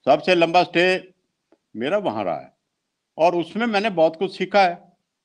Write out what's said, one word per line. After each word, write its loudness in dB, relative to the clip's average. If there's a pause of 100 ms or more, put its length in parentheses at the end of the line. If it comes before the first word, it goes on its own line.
सबसे 2
लंबा 4
स्टे -2 (640)
मेरा -4
वहाँ -4
रहा -6
है। -20 (640)
और 2
उसमें -4
मैंने -2
बहुत 0
कुछ -6
सीखा 2
है। -2 (420)